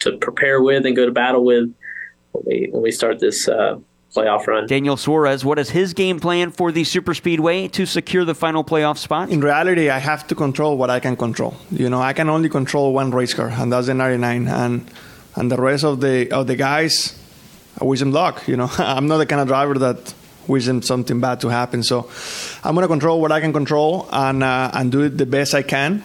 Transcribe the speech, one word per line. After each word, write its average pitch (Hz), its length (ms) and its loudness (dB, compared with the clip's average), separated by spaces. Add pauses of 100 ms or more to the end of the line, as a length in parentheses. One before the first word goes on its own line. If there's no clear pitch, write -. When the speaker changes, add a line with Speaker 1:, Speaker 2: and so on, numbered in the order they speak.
Speaker 1:
to 101 160 -2
prepare 135 440 0
with 135 240 4
and 127 120 2
go 127 100 4
to 123 60 0
battle 123 320 2
with 120 280 4 (600)
when - 140 -6
we, 123 260 -2
when 120 100 -2
we 113 80 2
start 110 300 -2
this, - 260 0
uh, 104 320 0 (380)
playoff 107 300 2
run. 110 200 0
Speaker 2:
Daniel 139 300 0
Suarez, 139 480 2
what 147 140 2
is 135 100 -2
his 180 240 0
game 185 260 0
plan 175 320 0
for 170 220 -2
the 160 100 2
Superspeedway 170 920 0
to 190 120 -2
secure 180 400 0
the 165 100 -2
final 160 300 0
playoff 151 320 0
spot? 165 320 -4
Speaker 3:
In 156 140 2
reality, 156 480 2
I 131 80 0
have 143 300 -4
to 170 60 0
control 147 440 0
what 127 100 2
I 123 100 2
can 127 160 -2
control. 120 400 -4 (160)
You 127 200 0
know, 127 100 0
I 135 140 0
can 156 160 0
only 160 180 2
control 139 460 0
one 135 160 0
race 123 240 0
car, 117 140 -2
and 120 220 -2
that's 123 160 0
the 127 60 0
ninety-nine. 123 560 0
And, 120 420 -2 (460)
and 123 160 0
the 120 60 0
rest 139 260 2
of 139 160 0
the, 127 320 2
of 135 140 0
the 131 100 0
guys, 147 580 0 (640)
I - 60 -4
wish 131 160 0
them 135 120 2
luck. 165 360 0
You 131 80 0
know, 127 180 -2
<laughs> - 40 -4
I'm 135 300 0
not 156 100 2
the 156 80 2
kind 143 160 0
of 131 60 -2
driver 139 260 2
that 127 400 -2 (320)
wish 135 180 2
them 127 160 0
something 123 400 -2
bad 127 220 0
to 120 60 0
happen. 120 340 -2
So 120 260 -2 (560)
I'm 151 100 0
gonna 180 140 2
control 165 320 2
what 156 100 2
I 156 120 2
can 156 100 0
control 151 580 0
and, 135 320 0
uh, 131 300 0
and 127 180 0
do 139 120 2
it 139 160 -2
the 135 80 2
best 139 280 0
I 143 60 4
can, 143 440 0